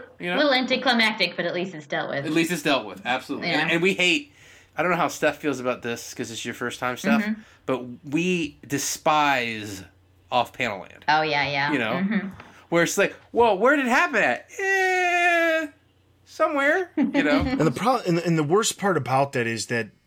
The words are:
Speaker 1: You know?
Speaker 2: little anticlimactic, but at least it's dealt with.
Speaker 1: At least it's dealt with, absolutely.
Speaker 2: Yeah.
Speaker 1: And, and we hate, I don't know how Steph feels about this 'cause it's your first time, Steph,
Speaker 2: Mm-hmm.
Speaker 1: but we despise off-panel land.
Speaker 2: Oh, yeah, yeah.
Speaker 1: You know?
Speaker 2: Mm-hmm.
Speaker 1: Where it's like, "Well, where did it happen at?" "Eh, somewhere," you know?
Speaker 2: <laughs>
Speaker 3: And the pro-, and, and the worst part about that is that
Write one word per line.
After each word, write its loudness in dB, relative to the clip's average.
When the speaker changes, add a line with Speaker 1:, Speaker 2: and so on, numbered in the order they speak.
Speaker 1:
You -6
know? 0
Speaker 2:
little 2
anticlimactic, 0
but -2
at -4
least -6
it's -14
dealt -4
with. -4
Speaker 1:
At -4
least 2
it's -4
dealt 0
with, -14
absolutely. -4
Speaker 2:
Yeah. 0
Speaker 1:
And, -2
and 2
we 2
hate, 0
I -2
don't 2
know 0
how 2
Steph 0
feels -2
about -4
this -8
'cause -8
it's -10
your -6
first -8
time, -4
Steph, 2
Speaker 2:
Mm-hmm. -4
Speaker 1:
but -2
we -2
despise 0
off-panel -2
land. -20
Speaker 2:
Oh, 4
yeah, 0
yeah. -2
Speaker 1:
You 0
know? 0
Speaker 2:
Mm-hmm. -2
Speaker 1:
Where 4
it's -2
like, 2
"Well, 4
where 4
did 0
it 0
happen 2
at?" 0
"Eh, 2
somewhere," 0
you 2
know? 4
Speaker 2:
<laughs> 0
Speaker 3:
And 0
the 2
pro-, 0
and, 0
and 2
the 2
worst 2
part 0
about 0
that 0
is -4
that -2